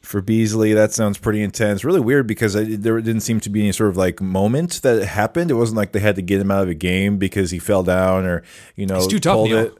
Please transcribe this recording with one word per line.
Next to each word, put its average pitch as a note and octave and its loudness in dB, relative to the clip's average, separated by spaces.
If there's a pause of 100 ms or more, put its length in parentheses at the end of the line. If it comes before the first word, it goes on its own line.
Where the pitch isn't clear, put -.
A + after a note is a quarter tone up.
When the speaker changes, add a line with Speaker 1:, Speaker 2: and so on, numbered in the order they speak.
Speaker 1:
for - -4
Beasley, A2 2
that G#2+ 4
sounds G#2 0
pretty G#2+ -2
intense. G#2 -2
Really E3+ 2
weird B2+ 2
because A2 -2
I, G#2+ 0
there A2 -2
didn't A2+ -2
seem A2+ -2
to G#2 -6
be G#2 0
any G#2 2
sort G#2+ 0
of, F2+ -2
like, F#2 0
moment G#2 -2
that A#2+ 4
it G2 -2
happened. A2 -2
It C#3 2
wasn't A2+ 0
like G2+ -2
they G#2+ 0
had G2+ 2
to G2 -4
get G2 0
him G2 0
out G2 2
of F#2 -2
a E2+ -4
game F#2+ 0
because F#2+ -2
he F2+ -6
fell F#2+ 0
down F#2 2
or, F2 -4 (320)
you G2+ -6
know, F#2+ -2
Speaker 2:
He's F#2 0
too F3+ 0
tough, E3 2
Speaker 1:
pulled A2 2
Speaker 2:
Neil. A2 2
Speaker 1:
it. A2+ -2